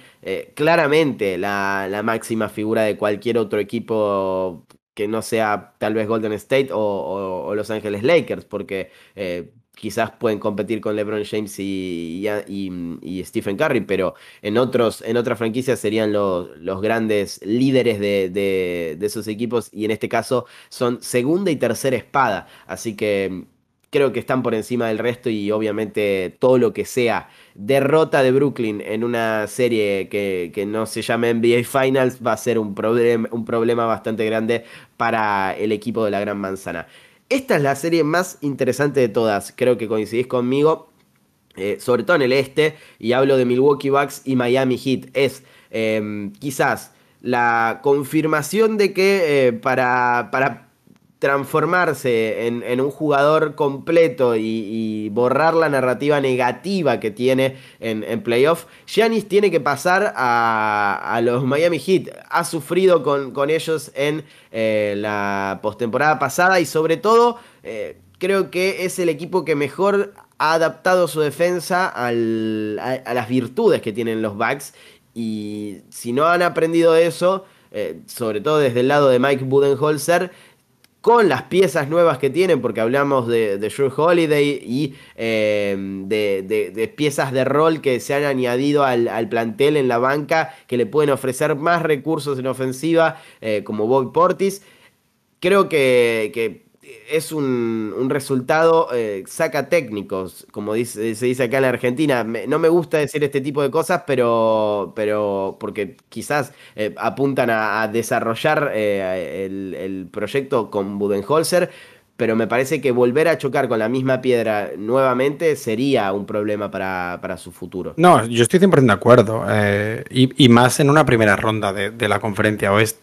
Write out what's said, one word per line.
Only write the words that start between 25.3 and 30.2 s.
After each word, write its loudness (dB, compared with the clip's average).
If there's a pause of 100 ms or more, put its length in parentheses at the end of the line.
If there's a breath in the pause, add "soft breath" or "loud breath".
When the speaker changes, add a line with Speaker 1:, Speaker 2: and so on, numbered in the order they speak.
Speaker 1:
y -2
obviamente -2
todo 4
lo 2
que -4
sea -2 (240 soft breath)
derrota 2
de 4
Brooklyn 0
en -6
una 0
serie 0
que, -2